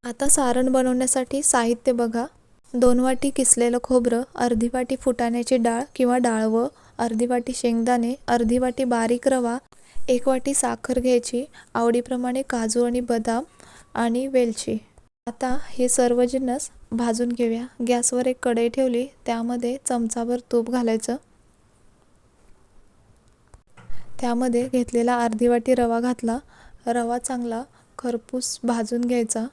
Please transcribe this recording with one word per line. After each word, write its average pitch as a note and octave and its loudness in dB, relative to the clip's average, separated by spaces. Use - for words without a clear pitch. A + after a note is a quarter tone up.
आता B3 -2
सारण B3+ 4
बनवण्यासाठी B3+ 0
साहित्य A#3 2
बघा. A#3 -2
दोन B3 6
वाटी C4 2
किसलेलं A#3+ 2
खोबरं, A#3+ 2
अर्धी A#3+ 0
वाटी B3+ -2
फुटाण्याची A#3+ 0
डाळ A#3 0
किंवा B3 2
डाळवं, A3+ 2
अर्धी A#3 0
वाटी B3 -2
शेंगदाणे, A#3+ 0
अर्धी A#3+ 2
वाटी B3+ 0
बारीक A#3+ 0
रवा, B3 0
एक B3 2
वाटी C4+ 0
साखर A#3+ -2
घ्यायची, B3 0
आवडीप्रमाणे B3 0
काजू A#3+ -2
आणि A#3+ -2
बदाम A#3 -2
आणि A#3 0
वेलची. A#3+ 0
आता B3+ -2
हे B3 0
सर्व A#3+ 4
जिन्नस B3+ -2
भाजून A#3 -2
घेऊया. A#3 -2
गॅसवर B3 0
एक B3+ -2
कढई A#3 2
ठेवली, B3+ 0
त्यामध्ये A#3+ -4
चमचाभर A#3+ -2
तूप A#3 2
घालायचं. A#3 -2
त्यामध्ये A#3+ 0
घेतलेला A#3+ 0
अर्धी A#3 2
वाटी A#3+ 4
रवा A#3 0
घातला. A#3+ -2
रवा A#3 -2
चांगला A#3+ -6
खरपूस B3 -6
भाजून A#3 -2
घ्यायचा. A#3+ 0